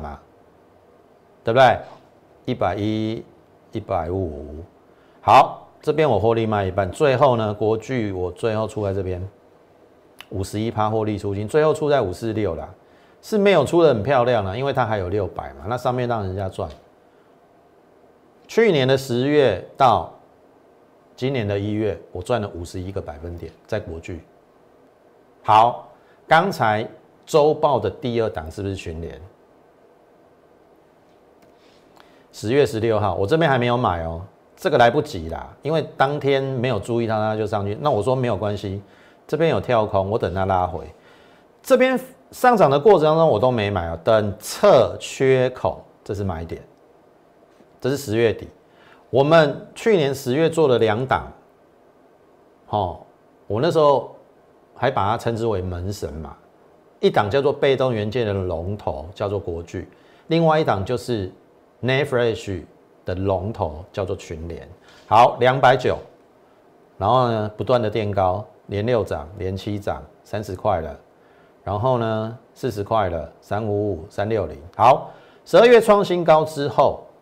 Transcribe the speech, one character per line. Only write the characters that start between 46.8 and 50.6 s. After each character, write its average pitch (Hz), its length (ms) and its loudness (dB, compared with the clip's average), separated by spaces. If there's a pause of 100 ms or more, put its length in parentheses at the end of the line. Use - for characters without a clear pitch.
这 127 100 -4
是 143 60 -2
十 110 200 -6
月 113 160 4
底， 73 160 -10 (600)
我 135 140 4
们 151 500 4
去 220 220 2
年 139 180 2
十 123 200 -2
月 160 140 2
做 165 200 2